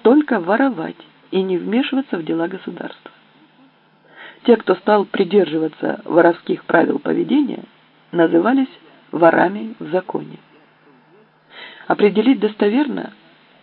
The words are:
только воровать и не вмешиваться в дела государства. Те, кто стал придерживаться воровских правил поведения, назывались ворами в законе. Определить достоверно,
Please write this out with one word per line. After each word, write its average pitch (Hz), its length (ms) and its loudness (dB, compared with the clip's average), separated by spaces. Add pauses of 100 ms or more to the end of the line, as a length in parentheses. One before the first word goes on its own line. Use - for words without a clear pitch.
только 262 380 4
воровать 190 560 -2 (340)
и 190 140 -2
не 185 160 -2
вмешиваться 233 580 -2
в 160 80 -10
дела 165 220 -4
государства. - 640 -14 (1300)
Те, 233 120 6
кто 190 180 -2
стал 208 300 0
придерживаться 160 1000 -2
воровских 170 600 0
правил - 320 0
поведения, 175 680 -2 (480)
назывались 185 560 2 (440)
ворами 175 680 2
в 156 140 -12
законе. 156 460 -6 (1500)
Определить 208 520 2
достоверно, 214 760 -2 (500)